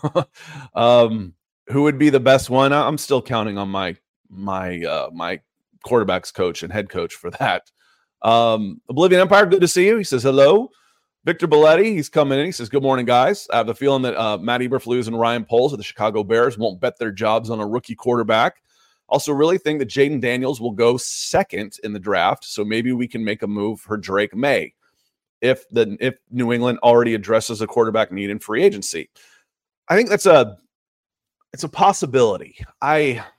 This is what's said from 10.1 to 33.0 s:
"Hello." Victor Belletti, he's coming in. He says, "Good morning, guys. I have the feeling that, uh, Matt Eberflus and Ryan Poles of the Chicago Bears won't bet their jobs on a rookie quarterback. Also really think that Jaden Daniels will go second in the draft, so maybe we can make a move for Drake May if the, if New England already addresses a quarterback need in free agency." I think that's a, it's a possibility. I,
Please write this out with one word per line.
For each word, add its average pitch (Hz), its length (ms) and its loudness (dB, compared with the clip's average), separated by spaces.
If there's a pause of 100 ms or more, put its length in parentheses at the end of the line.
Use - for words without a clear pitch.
"Hello." 139 480 4 (540)
Victor 175 220 -2
Belletti, 156 380 6
he's 196 240 -2
coming 139 300 0
in. 151 80 -2
He 185 60 -8
says, 120 160 -10
"Good 135 140 -2
morning, 131 240 0
guys. 127 440 2
I 117 80 0
have 113 80 0
the 113 80 -4
feeling 139 280 0
that, 113 160 -4
uh, 107 200 -2
Matt 120 220 -2
Eberflus 123 460 -2
and 113 120 -6
Ryan 117 260 0
Poles 127 280 0
of 123 60 -10
the 104 60 -14
Chicago 107 400 -4
Bears 113 340 0
won't 101 220 -4
bet 123 180 -4
their 110 140 -4
jobs 110 380 -2
on 110 100 -6
a 107 60 -6
rookie 117 280 -6
quarterback. 117 680 0 (460)
Also 147 240 -2
really 160 260 2
think 151 200 -4
that 127 100 -4
Jaden 139 320 0
Daniels 127 400 -4
will 117 120 -6
go 117 240 2
second - 880 -4
in 104 100 -10
the 104 60 -10
draft, 95 460 0
so - 200 -8
maybe 117 280 -2
we 123 160 -4
can 113 160 -8
make 107 180 -4
a 107 40 -4
move 104 340 -4
for 107 160 -8
Drake 98 380 -2
May 113 400 -2 (680)
if 127 300 -2
the, 107 300 -2
if 127 140 -2 (160)
New 120 220 -2
England 120 300 -2
already 120 320 4
addresses 110 480 -2
a 107 40 -2
quarterback 110 460 0
need 98 180 -6
in 104 80 -8
free 110 240 -4
agency." 98 460 -2 (800)
I 170 80 2
think 220 140 2
that's 202 160 0
a, 123 320 6 (920)
it's - 120 -12
a 160 40 -10
possibility. 127 880 0 (240)
I, 143 420 0 (140)